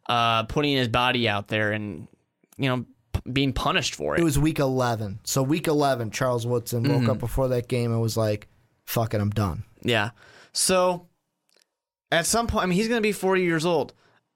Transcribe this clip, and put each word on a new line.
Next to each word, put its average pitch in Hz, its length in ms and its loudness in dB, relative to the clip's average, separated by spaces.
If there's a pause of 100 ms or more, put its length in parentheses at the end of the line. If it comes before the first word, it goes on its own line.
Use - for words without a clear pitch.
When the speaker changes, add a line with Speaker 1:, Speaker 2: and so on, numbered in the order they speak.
Speaker 1:
uh, 117 360 2
putting 147 340 -2
his 123 120 0
body 123 380 0
out 104 200 -2
there 107 240 0
and, 107 360 -8 (500)
you 135 120 -2
know, 127 160 -2 (280)
p-, - 200 -6
being 135 200 0
punished 151 420 -2
for 147 200 -4
it. 170 40 2
Speaker 2:
It 170 40 2
was 143 140 2
week 151 220 2
eleven. 117 640 0
So - 180 0
week 147 260 0
eleven, 139 440 0
Charles 123 340 -2
Woodson 120 380 -2
woke 139 180 2
Speaker 1:
Mm-hmm. 117 80 2
Speaker 2:
up 107 100 0
before 127 300 -2
that 123 180 -2
game 120 240 0
and 113 100 0
was 110 140 0
like, 107 320 0 (380)
"Fuck 113 300 -2
it, 104 60 0
I'm 104 100 0
done." 104 320 -2 (180)
Speaker 1:
Yeah. 110 300 0 (420)
So 180 540 0 (1040)
at 165 160 2
some 233 200 2
point, 208 160 0
I 185 40 0
mean, 180 100 2
he's 226 100 2
gonna 233 140 0
be 208 100 2
forty 190 320 2
years 165 220 0
old. 165 280 0 (420)